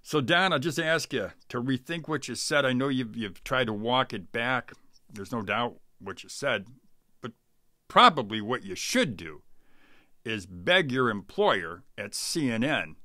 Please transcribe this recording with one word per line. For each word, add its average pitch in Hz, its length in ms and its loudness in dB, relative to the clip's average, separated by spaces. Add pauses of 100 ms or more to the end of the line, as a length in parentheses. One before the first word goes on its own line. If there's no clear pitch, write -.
So, 156 200 0
Don, 175 320 4
I'll 147 60 2
just 139 200 -2
ask 160 320 0
you 104 200 -4 (180)
to 123 120 -4
rethink 135 460 -4
what 151 220 -4
you 120 60 -6
said. 147 280 2
I 131 80 2
know 127 160 2
you've, 127 300 -2
you've 104 260 -6
tried 131 220 0
to 110 80 -2
walk 120 400 0
it 95 180 -10
back. 120 400 -2 (400)
There's 101 220 -10
no 117 80 -4
doubt 107 340 -2 (240)
what 95 240 -12
you - 60 -20
said. 113 380 -2 (520)
But 117 140 -12 (560)
probably 143 500 6
what 214 240 -2
you 95 120 -10
should 233 420 0
do 78 240 -12 (840)
is 110 220 -4
beg 131 440 0
your 127 200 4
employer 101 760 0 (140)
at 104 180 -10
C 147 340 -2
N 113 140 0
N 95 420 -2